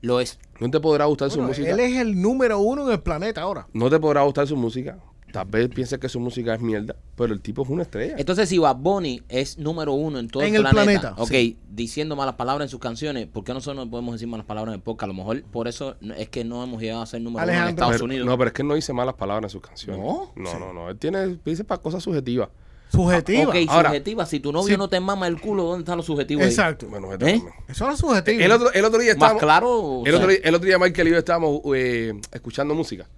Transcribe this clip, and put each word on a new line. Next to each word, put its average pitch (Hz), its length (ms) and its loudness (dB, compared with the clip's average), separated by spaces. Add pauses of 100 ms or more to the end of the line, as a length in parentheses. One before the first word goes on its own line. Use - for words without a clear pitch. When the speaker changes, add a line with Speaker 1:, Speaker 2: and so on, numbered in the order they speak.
Speaker 1:
Lo 123 180 2
es. 123 180 -4 (220)
Speaker 2:
No 117 100 -2
te 151 100 2
podrá 147 260 4
gustar 139 260 2
su - 60 -4
Speaker 3:
Bueno, 127 120 0
Speaker 2:
música. 139 220 -2
Speaker 3:
él 196 80 2
es 247 180 2
el 220 240 0
número 226 380 2
uno 262 280 2
en 247 60 2
el 196 80 -2
planeta 175 400 -4
ahora. 180 320 -6
Speaker 2:
No 117 160 2
te 156 100 4
podrá 147 220 2
gustar 139 260 2
su 147 80 -2
música. 127 420 -4 (340)
Tal 92 160 -6
vez 110 220 2
pienses 123 280 -4
que 131 120 -6
su 120 100 -6
música 120 340 -4
es 113 80 -4
mierda, 110 340 -2 (200)
pero 117 180 0
el 98 80 -6
tipo 127 220 -6
es 123 60 -6
una 160 120 -2
estrella. 151 380 -6
Speaker 1:
Entonces, 185 280 2
si 175 120 2
Bad 143 160 4
Bunny 151 540 -2
es 135 280 -4
número 156 360 -4
uno 147 260 -2
en 117 80 -8
todo 131 160 -4
Speaker 3:
En 208 100 0
Speaker 1:
el 214 100 6
Speaker 3:
el - 60 4
Speaker 1:
planeta, 208 140 8 (320)
Speaker 3:
planeta, - 80 -
Speaker 1:
ok, 117 60 -2
Speaker 3:
sí. 117 280 2 (140)
Speaker 1:
diciendo 131 440 -6
malas 135 200 -2
palabras 135 320 -2
en - 20 -8
sus 120 100 -12
canciones, 123 460 -6
¿por 107 180 -10
qué 123 80 -10
nosotros 131 320 -8
no 117 60 -10
podemos 120 240 -8
decir 117 140 -8
malas 113 180 -10
palabras 110 280 -6
en - 20 -8
el 95 80 -12
podcast? 113 220 -8
A - 20 -4
lo 95 80 -8
mejor 107 300 -6
por 120 220 -6
eso 131 340 -10
no, 104 120 -10
es 107 160 -8
que 120 140 -8
no 120 200 -8
hemos 123 160 -10
llegado 113 220 -6
a 113 60 -8
ser 117 140 -8
número 117 240 -6
uno 180 60 0
en 175 60 2
Speaker 3:
Alejandro. 175 140 0 (140)
Speaker 1:
Estados 120 80 4
Speaker 2:
Pero, 117 120 0
Speaker 1:
Unidos. 127 220 -2
Speaker 2:
no, 127 100 2
pero 123 120 4
es - 40 -12
que - 80 -6
él 139 60 -2
no 147 80 0
dice 151 180 -2
malas 123 220 -2
palabras 101 300 -4
en 101 40 -6
sus 95 180 -14
canciones. 98 380 -12
Speaker 1:
¿No? 311 300 -6
Speaker 2:
No, 92 160 -8
Speaker 3:
Sí. 82 80 -8
Speaker 2:
no, 92 120 -12
no. 87 200 -12
Él 104 80 -10
tiene, 185 440 -4
dice 165 200 -4
pa-, - 180 -4
cosas 160 220 -6
subjetivas. 123 460 -2 (420)
Speaker 3:
Subjetiva. 180 580 4
Speaker 1:
Ok, 190 60 2 (140)
Speaker 2:
Ahora, 156 200 6
Speaker 1:
subjetiva. 196 380 -2
Si 151 120 -4
tu 143 120 -4
novio 196 240 2
Speaker 3:
sí. - 20 0
Speaker 1:
no 196 100 -2
te 185 120 0
mama 190 280 -2
el 170 140 -2
culo, 202 220 -2
¿dónde 175 160 -2
está 175 160 -4
lo 170 80 -4
subjetivo 147 380 -2
ahí? 180 80 6
Speaker 3:
Exacto. 165 380 0
Speaker 2:
Bueno, 101 240 -12
Speaker 1:
¿Eh? 95 60 -8
Speaker 2:
también. 170 260 2 (240)
Speaker 3:
Eso 139 180 -4
era 277 120 -2
subjetivo. 226 460 2
Speaker 2:
El 185 80 6
otro, 240 200 6
el 196 140 2
otro 226 140 4
día 233 140 4
Speaker 1:
Más - 20 4
Speaker 2:
estábamos, 156 260 6
Speaker 1:
claro, 170 300 6
o 143 340 -2
Speaker 2:
el 143 80 4
otro 175 140 6
Speaker 1:
sea 190 100 6
Speaker 2:
día, - 100 0
el 160 80 4
otro 175 120 2
día 185 100 6
Michael 180 300 2
y 165 40 4
yo 170 60 6
estábamos, 165 440 2 (140)
eh, 120 380 0 (180)
escuchando 139 440 -4
música 107 320 -6 (100)